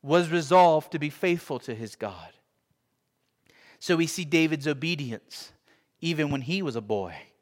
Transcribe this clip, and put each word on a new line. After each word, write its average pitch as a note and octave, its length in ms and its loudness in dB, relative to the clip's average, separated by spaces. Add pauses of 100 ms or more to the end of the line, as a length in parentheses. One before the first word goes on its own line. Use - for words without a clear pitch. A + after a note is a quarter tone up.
was D#3+ 260 2
resolved E3 640 4
to D#3+ 80 -6
be D3 100 -4
faithful E3+ 500 -2
to - 140 -10
his A2 220 -10
God. F2+ 340 -10 (1500)
So F3+ 160 2
we E3 100 2
see F3 180 -6
David's D#3 440 2
obedience C#3+ 840 -6 (480)
even D#3 280 0
when C#3 120 -2
he E3+ 200 -4
was C#3+ 140 -6
a A#2 60 -4
boy. G2+ 340 -6 (260)